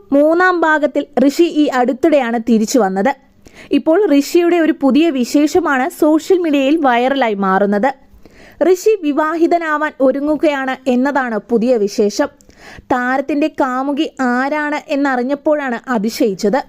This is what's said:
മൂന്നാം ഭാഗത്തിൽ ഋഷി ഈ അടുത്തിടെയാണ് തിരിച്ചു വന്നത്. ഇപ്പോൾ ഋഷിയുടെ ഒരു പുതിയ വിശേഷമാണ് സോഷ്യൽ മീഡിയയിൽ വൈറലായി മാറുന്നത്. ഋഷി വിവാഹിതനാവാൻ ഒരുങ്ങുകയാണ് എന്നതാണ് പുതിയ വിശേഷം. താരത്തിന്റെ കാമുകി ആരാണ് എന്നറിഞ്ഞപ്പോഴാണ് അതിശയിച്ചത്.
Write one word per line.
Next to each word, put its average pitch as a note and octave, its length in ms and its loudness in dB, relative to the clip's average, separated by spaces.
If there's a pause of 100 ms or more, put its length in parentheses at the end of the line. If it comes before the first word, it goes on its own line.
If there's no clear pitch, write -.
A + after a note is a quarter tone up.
(120)
മൂന്നാം E4 500 2
ഭാഗത്തിൽ D4 440 0 (220)
ഋഷി C#4+ 160 2
ഈ D4+ 220 0
അടുത്തിടെയാണ് B3 760 0
തിരിച്ചു A3+ 400 0
വന്നത്. G3 360 0 (560)
ഇപ്പോൾ D#4 480 2
ഋഷിയുടെ E4+ 360 2
ഒരു D#4+ 260 2
പുതിയ C#4 280 2
വിശേഷമാണ് C#4+ 800 0
സോഷ്യൽ D#4 480 2
മീഡിയയിൽ D4 400 0
വൈറലായി B3+ 560 0
മാറുന്നത്. G3+ 600 0 (800)
ഋഷി G#4+ 280 2
വിവാഹിതനാവാൻ D#4 920 -2 (100)
ഒരുങ്ങുകയാണ് C#4 880 -2
എന്നതാണ് B3+ 500 -2 (100)
പുതിയ A#3+ 280 0
വിശേഷം. G#3 500 -2 (520)
താരത്തിന്റെ C4+ 680 -2
കാമുകി C#4 600 -4 (120)
ആരാണ് D4 680 -2
എന്നറിഞ്ഞപ്പോഴാണ് C#4 920 -2 (100)
അതിശയിച്ചത്. A3 800 -2